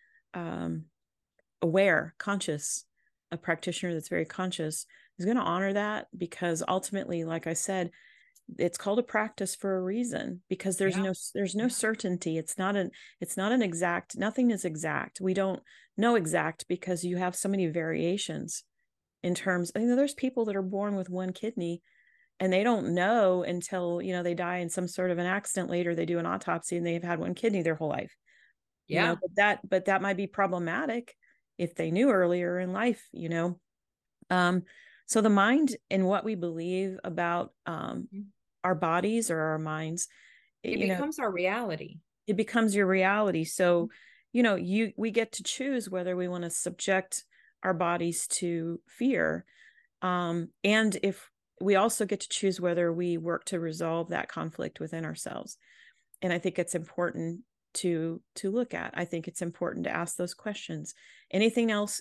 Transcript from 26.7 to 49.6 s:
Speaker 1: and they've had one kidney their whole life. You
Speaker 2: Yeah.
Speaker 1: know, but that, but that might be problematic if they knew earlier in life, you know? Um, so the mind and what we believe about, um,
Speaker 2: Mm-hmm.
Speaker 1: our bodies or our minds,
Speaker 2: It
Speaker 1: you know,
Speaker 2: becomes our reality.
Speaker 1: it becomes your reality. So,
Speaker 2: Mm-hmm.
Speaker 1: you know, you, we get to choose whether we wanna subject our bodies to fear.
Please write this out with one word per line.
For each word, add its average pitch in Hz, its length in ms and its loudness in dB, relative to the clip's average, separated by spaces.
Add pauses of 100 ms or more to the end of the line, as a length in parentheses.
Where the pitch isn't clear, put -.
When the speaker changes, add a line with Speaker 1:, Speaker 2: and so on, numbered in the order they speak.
Speaker 1:
and 170 100 -2
they've 170 160 -2
had 170 160 -2
one 175 160 -2
kidney 208 260 2
their 160 140 2
whole 156 140 -2
life. - 260 -6 (720)
You 151 80 -2
Speaker 2:
Yeah. 185 120 4
Speaker 1:
know, 170 140 2
but 180 140 -6
that, 202 340 4
but 185 160 2
that 190 160 2
might 196 160 0
be 196 80 -2
problematic 196 920 -2 (420)
if 175 180 -2
they 165 160 0
knew 180 180 6
earlier 175 480 4
in 185 140 -2
life, 208 400 0
you 165 160 -8
know? 170 320 0 (720)
Um, 180 340 4 (420)
so - 140 2
the 214 100 6
mind 233 460 6 (160)
and 190 160 4
what 190 160 2
we 220 120 -2
believe 180 680 -4
about, 170 500 -2 (120)
um, - 480 -6
Speaker 2:
Mm-hmm. 196 80 -10 (420)
Speaker 1:
our 185 120 4
bodies 180 560 2
or 160 80 0
our 156 200 0
minds, 156 480 -4 (560)
Speaker 2:
It - 160 -4
Speaker 1:
you 196 80 0
know, 190 80 2
Speaker 2:
becomes 302 240 -4
our 226 120 0
reality. 185 680 -2 (280)
Speaker 1:
it 190 100 2
becomes 220 360 2
your 196 140 4
reality. 190 560 4
So, 175 440 4
Speaker 2:
Mm-hmm. - 40 -10 (460)
Speaker 1:
you 247 60 6
know, 208 120 4
you, 190 400 0
we 220 160 -2
get 220 220 0
to - 100 -10
choose 254 460 -4
whether 180 260 -2
we 180 140 -2
wanna 175 220 -4
subject - 720 -2 (380)
our 190 100 2
bodies 170 540 0
to 170 600 -2
fear. 175 580 0 (560)